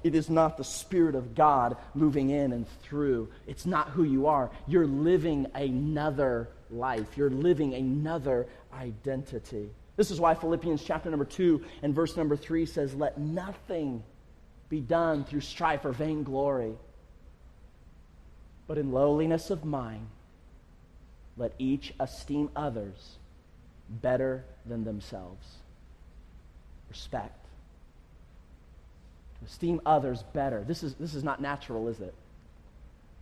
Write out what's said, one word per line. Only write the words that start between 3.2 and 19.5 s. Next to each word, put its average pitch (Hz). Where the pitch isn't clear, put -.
It's -
not 151
who 160
you 135
are. 139
You're 165
living 147
another 139
life. 117
You're 139
living 143
another 131
identity. 123
This 208
is 175
why 165
Philippians 165
chapter 165
number 147
two 165
and 143
verse 160
number 156
three 160
says, 139
"Let 143
nothing 160
be 156
done 160
through 143
strife 160
or 139
vainglory, 135
but 151
in 139
lowliness 151